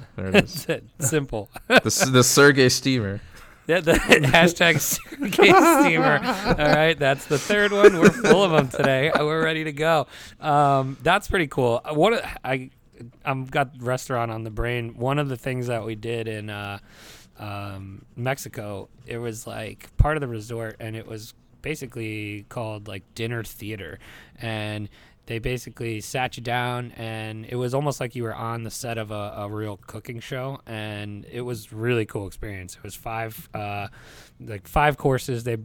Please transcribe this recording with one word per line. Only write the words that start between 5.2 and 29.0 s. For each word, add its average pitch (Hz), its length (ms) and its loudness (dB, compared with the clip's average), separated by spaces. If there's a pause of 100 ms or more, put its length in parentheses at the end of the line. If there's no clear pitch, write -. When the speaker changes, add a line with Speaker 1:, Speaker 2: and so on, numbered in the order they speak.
Speaker 2:
steamer. 320 720 6
All 190 520 2
right, 156 240 4
that's 139 280 0
the 143 120 0
third 208 340 2
one. 202 260 8
We're 185 120 8
full 202 340 4
of 175 80 2
'em 147 160 4
today. 139 420 0
Uh, 151 140 0
we're 160 180 0
ready 160 220 -2
to 151 80 -6
go. 151 340 0 (340)
Um, 139 640 2
that's 185 260 0
pretty 175 200 0
cool. 123 360 2
Uh, 151 100 -8
what 180 180 4
a, - 160 -2 (180)
I, 131 240 -6 (540)
I've 131 260 -6
got 139 200 -2 (100)
restaurant 120 500 -4
on 113 140 -8
the 110 60 -10
brain. 117 460 -4
One 131 220 -2
of 143 100 0
the 127 80 -4
things 127 320 -6
that 113 160 -4
we 113 120 -6
did 113 320 -6
in, 107 220 -8
uh, 101 280 -10 (600)
um, 101 640 -12 (120)
Mexico, 113 720 -8 (180)
it 120 120 -8
was, 117 280 -8
like, 110 500 -12
part 151 200 4
of 147 40 2
the 135 80 2
resort, 113 500 -8
and 110 160 -10
it 110 120 -12
was 110 280 -14 (280)
basically 110 840 -10
called, 107 380 -10
like, 98 160 -12 (120)
dinner 117 280 -6
theater. 101 560 -12 (420)
And 107 480 -6 (380)
they 113 120 -6
basically 117 640 -8
sat 127 340 -6
you 120 60 -14
down, 123 560 -4
and 110 480 -10
it 123 100 -8
was 123 160 -4
almost 139 260 -2
like 123 160 -8
you 123 100 -6
were 113 100 -6
on 117 280 -6
the 110 80 -10
set 117 280 -8
of 107 120 -8